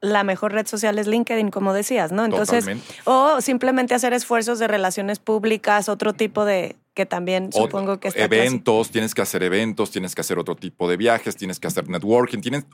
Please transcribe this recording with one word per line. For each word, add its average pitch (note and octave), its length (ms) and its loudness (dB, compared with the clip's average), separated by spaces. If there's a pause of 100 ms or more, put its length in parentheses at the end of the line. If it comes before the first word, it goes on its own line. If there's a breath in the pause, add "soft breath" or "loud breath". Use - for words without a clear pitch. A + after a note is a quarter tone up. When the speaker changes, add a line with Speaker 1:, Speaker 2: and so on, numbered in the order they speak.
Speaker 1:
la G3+ 240 2
mejor G3 260 -2
red G#3+ 160 -2
social G#3+ 320 -2
es G#3 80 -2
LinkedIn, A3 440 0
como G3 200 0
decías, G3+ 400 0
¿no? G#3 140 0
Entonces, G#3+ 400 2
Speaker 2:
Totalmente. C#3 280 -8 (120)
Speaker 1:
o C4 340 4
simplemente B3+ 540 0
hacer B3 180 0
esfuerzos A#3+ 480 0
de A3+ 80 0
relaciones G3+ 520 0
públicas, G#3+ 680 2
otro G#3+ 240 0
tipo G#3+ 320 -2
de, F#3+ 320 0 (180)
que F#3+ 120 -2
también F#3 480 -2
Speaker 2:
Ot-, G#3+ 80 2
Speaker 1:
supongo G3 400 -2
que G3 80 -4
está C#3+ 160 0
Speaker 2:
eventos, A2+ 680 2
tienes A2 240 -2
que G#2+ 60 0
hacer F#2+ 200 -2
eventos, G2+ 500 0
tienes F#2 240 -6
que - 40 -4
hacer E2+ 180 -4
otro E2+ 200 -4
tipo F2+ 320 -4
de F2 80 2
viajes, A2 400 0
tienes F#2 240 -8
que G2+ 60 -6
hacer E2 200 -4
networking, G#2 540 0
tienes C#3 320 -4